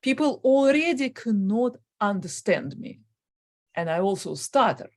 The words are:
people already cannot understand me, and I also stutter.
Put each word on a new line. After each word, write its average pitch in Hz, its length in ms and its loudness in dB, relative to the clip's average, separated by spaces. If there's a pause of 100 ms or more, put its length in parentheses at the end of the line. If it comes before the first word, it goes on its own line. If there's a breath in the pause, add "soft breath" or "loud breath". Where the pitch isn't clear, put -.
people 269 420 0
already 277 680 4
cannot 226 680 -2 (220)
understand 185 760 -2
me, - 220 -14 (760)
and 170 140 -4
I 160 100 -2
also 190 360 -2
stutter. 185 600 0